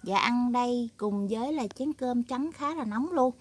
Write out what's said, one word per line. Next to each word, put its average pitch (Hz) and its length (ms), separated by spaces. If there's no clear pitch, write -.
Và 190 160
ăn 240 340
đây 247 440
cùng 202 320
với 233 240
là 277 140
chén 277 260
cơm 247 300
trắng 262 320
khá 294 200
là 311 100
nóng 233 280
luôn. 254 280